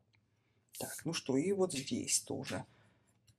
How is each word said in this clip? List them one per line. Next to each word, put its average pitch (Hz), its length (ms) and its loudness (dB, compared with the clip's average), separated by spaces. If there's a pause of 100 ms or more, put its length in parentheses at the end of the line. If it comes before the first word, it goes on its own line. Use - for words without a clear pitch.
(760)
Так, - 260 -8
ну 165 100 -2
что, - 220 0
и 160 160 4
вот 185 220 2
здесь - 480 0
тоже. - 420 -4 (760)